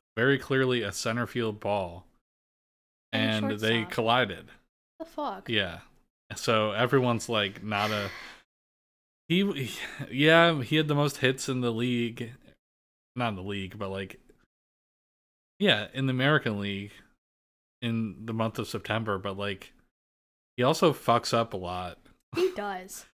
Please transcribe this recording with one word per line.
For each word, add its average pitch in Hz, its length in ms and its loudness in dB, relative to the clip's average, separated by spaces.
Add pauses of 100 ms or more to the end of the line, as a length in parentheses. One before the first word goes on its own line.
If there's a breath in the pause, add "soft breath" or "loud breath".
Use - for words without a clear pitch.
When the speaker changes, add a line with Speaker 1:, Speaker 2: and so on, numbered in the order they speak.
(160)
Speaker 1:
very 135 220 4
clearly 131 460 0
a 101 80 -4
center 117 340 -2
field 110 340 -4
ball, 92 460 -4 (1040)
Speaker 2:
And 110 400 0
Speaker 1:
and 104 80 -4
they 110 200 2
Speaker 2:
shortstop. 107 140 -4
Speaker 1:
collided. 113 580 0 (480)
Speaker 2:
The 320 60 -12
fuck? 262 440 -8
Speaker 1:
Yeah. 190 300 0 (560)
So 107 360 2
everyone's 120 580 2
like, 101 340 -2
not 104 260 0
a, 104 220 -2 (1160 loud breath)
he, 185 380 0
he, - 140 -10 (320 loud breath)
yeah, 160 500 6
he 123 140 -2
had 156 120 2
the 147 80 2
most 143 220 2
hits 131 320 0
in 127 120 0
the 120 120 0
league. 120 600 -2 (840)
Not 120 140 -2
in 104 80 -6
the 92 60 -10
league, 98 360 -6
but, 98 100 -4
like, 95 300 -8 (1400)
yeah, 131 340 4
in 135 120 -2
the 131 60 2
American 127 480 2
League 101 320 -6 (880)
in 113 440 -2
the 113 80 -6
month 113 260 -2
of 117 80 -4
September, 107 500 -2
but, 98 200 -6
like, 101 340 -6 (880)
he 120 60 2
also 160 280 6
fucks 117 420 2
up 117 200 2
a 101 40 -4
lot. 90 400 -6 (380)
Speaker 2:
He 359 180 2
does. 196 560 -10
Speaker 1:
<laughs> - 100 -20